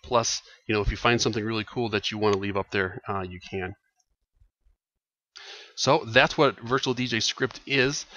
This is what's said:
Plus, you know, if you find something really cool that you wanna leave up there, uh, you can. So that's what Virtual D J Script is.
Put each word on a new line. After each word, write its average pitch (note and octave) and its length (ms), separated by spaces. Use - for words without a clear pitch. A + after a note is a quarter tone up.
Plus, - 380
you A2 60
know, G#2 80
if G2+ 80
you - 80
find A#2+ 240
something A2 240
really A2 180
cool A#2 260
that G#2 200
you A2 80
wanna G#2 200
leave G2+ 200
up G2 140
there, F#2 360
uh, G2 140
you F2+ 180
can. F#2+ 240
So D3 320
that's B2+ 300
what C#3 220
Virtual B2 360
D B2 100
J A#2+ 140
Script - 480
is. C#3 500